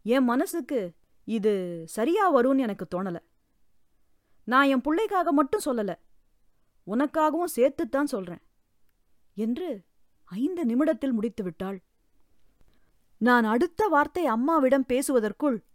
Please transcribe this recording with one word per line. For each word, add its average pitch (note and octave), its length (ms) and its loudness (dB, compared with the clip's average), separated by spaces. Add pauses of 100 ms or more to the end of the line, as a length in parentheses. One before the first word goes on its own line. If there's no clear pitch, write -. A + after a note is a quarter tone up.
என் B3+ 220 2
மனசுக்கு B3+ 720 -2 (280)
இது F#3+ 640 -2
சரியா E4+ 480 0
வரும்னு C4 220 4
எனக்கு G#3 380 -4
தோணல. F3+ 240 -6 (1200)
நான் C4+ 240 4
என் C4+ 140 2
பிள்ளைக்காக F4 500 0
மட்டும் D4+ 340 2
சொல்லல, A3 300 -2 (920)
உனக்காகவும் D4+ 680 0
சேர்த்துத்தான் C#4 480 0
சொல்றேன்" F#3 380 -8 (920)
என்று A3+ 500 -6 (400)
ஐந்து D4+ 420 -4
நிமிடத்தில் C#4 460 0
முடித்து A3 320 -4
விட்டாள். F#3 380 -8 (1400)
நான் A#3+ 260 4
அடுத்த B3 440 0
வார்த்தை E4+ 380 0
அம்மாவிடம் C4 600 2
பேசுவதற்குள் B3 760 0 (120)